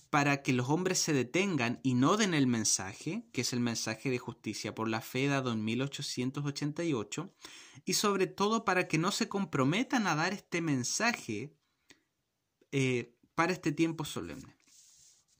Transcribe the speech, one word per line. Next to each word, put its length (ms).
para 300
que 140
los 160
hombres 280
se 140
detengan 720
y 100
no 240
den 160
el 140
mensaje, 840
que 120
es 100
el 80
mensaje 480
de 100
justicia 560
por 140
la 140
fe 240
dado 260
en 100
mil 200
ochocientos 640
ochenta 360
y 120
ocho, 400
y 80
sobre 340
todo 380
para 240
que 80
no 160
se 160
comprometan 800
a 80
dar 180
este 300
mensaje, 920
eh, 420
para 180
este 180
tiempo 360
solemne. 500